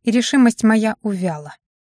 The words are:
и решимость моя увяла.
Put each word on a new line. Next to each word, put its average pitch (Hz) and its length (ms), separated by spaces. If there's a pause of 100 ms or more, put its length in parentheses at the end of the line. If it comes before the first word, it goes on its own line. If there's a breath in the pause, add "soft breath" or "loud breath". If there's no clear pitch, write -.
и 233 80
решимость 240 520
моя 220 380
увяла. 175 520 (280)